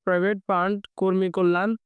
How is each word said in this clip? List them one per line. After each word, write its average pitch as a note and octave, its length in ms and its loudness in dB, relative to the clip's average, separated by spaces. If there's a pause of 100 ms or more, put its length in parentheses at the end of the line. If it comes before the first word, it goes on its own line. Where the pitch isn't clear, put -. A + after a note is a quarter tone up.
প্রাইভেট F#3+ 440 0
ফান্ড, F#3+ 300 0 (200)
কর্মী F#3+ 360 0
কল্যাণ F3+ 380 2 (160)